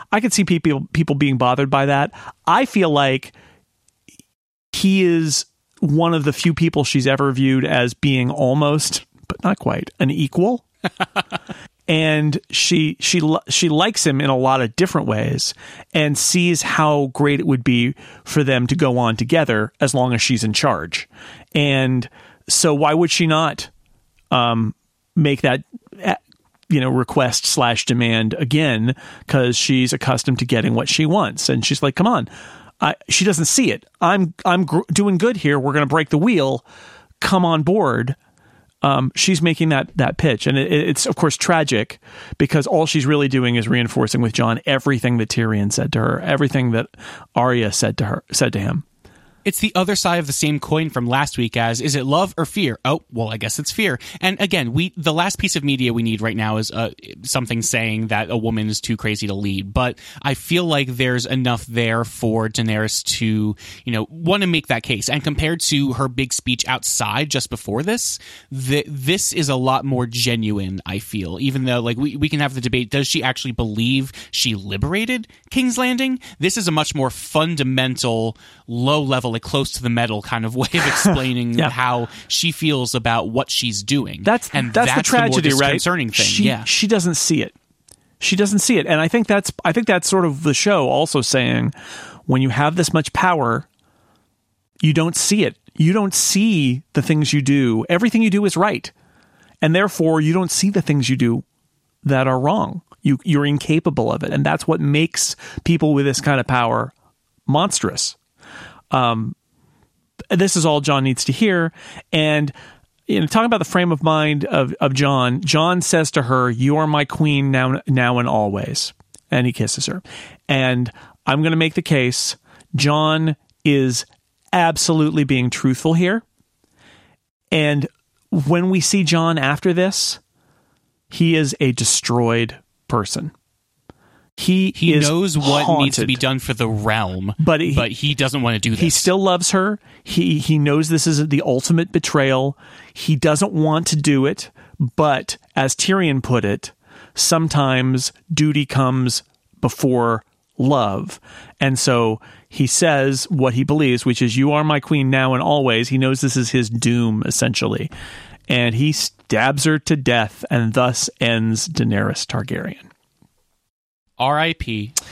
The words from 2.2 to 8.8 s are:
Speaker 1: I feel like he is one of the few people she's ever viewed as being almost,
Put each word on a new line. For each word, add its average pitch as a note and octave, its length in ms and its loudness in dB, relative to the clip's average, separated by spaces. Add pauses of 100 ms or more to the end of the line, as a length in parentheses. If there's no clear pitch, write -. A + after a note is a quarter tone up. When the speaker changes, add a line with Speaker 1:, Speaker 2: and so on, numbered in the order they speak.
Speaker 1:
I G#3+ 180 4
feel F3+ 240 2
like C#3 420 0 (1400)
he F#3+ 320 2
is E3 420 0 (340)
one E3 340 2
of D#3 100 0
the C#3+ 100 0
few E3+ 200 0
people D#3 300 0
she's C3 240 0
ever C#3 240 2
viewed C3 340 2
as B2 280 0
being C3 360 0
almost, C#3+ 760 0 (220)